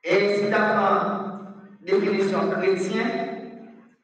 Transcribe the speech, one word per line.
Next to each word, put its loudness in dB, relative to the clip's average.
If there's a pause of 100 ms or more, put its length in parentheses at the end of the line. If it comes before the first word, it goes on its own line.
Et 2
si 0
tu 0
as 0 (420)
une -14
définition 2
chrétienne -2 (340)